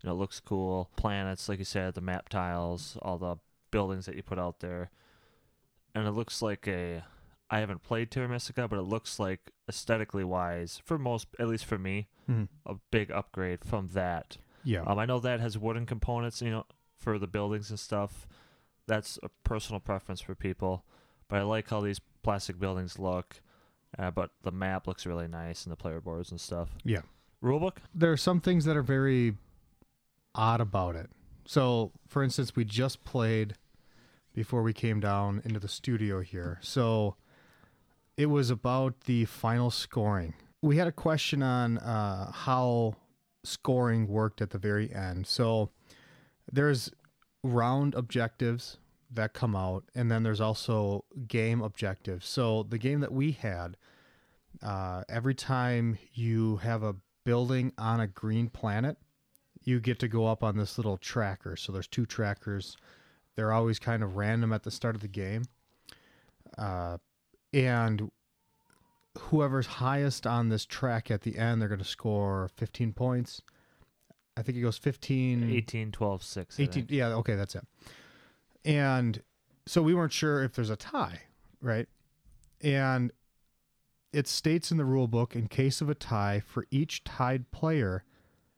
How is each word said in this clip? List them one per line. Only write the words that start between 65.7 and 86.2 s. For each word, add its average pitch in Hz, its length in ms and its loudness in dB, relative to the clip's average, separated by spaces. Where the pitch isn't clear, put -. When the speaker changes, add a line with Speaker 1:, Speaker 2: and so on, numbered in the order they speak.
Speaker 2:
Uh, 90 400 -4
and 117 580 4
whoever's 135 500 2
highest 135 600 0
on 117 220 4
this 110 160 2
track 120 460 -2
at 104 100 0
the - 160 -4
end, 117 240 2
they're 104 80 2
gonna 98 140 -2
score 98 720 0
fifteen 113 380 -2
points. 123 480 -2
I 120 60 -6
think 123 160 -2
it 120 40 0
goes 117 160 2
fifteen, 127 760 2
Speaker 1:
Eighteen, 113 400 -2
twelve, 101 320 0
six, - 360 -8
I 143 40 4
Speaker 2:
eighteen, 135 240 0
Speaker 1:
think. - 40 -6
Speaker 2:
yeah, 131 240 2
okay, 113 200 2
that's 98 200 -2
it. - 100 -10
And 131 560 4
so - 160 4
we 160 120 6
weren't 170 200 2
sure 143 300 2
if 127 100 -2
there's 113 160 0
a 110 60 -2
tie, 101 460 -4
right? 117 260 0
And 135 500 4
it 147 160 0
states - 440 0
in 165 60 4
the 151 80 4
rule 131 220 4
book, 117 280 2
"In 113 120 0
case 135 340 2
of 147 80 0
a 147 60 0
tie, 101 500 0